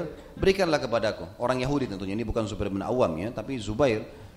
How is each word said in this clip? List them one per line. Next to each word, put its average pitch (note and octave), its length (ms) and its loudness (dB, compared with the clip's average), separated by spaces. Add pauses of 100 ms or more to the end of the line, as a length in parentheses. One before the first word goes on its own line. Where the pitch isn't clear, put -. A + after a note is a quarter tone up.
(380)
berikanlah F3+ 400 4
kepadaku." A2+ 480 0 (160)
Orang B2 160 2
Yahudi C3 320 0
tentunya, F#2+ 240 -4
ini G#2+ 80 -2
bukan G#2+ 240 0
Zubair G2+ 240 -4
bin F#2+ 160 -2
Awam A2 320 2
ya, G2 160 -4
tapi B2+ 240 -6
Zubair A2 480 2 (320)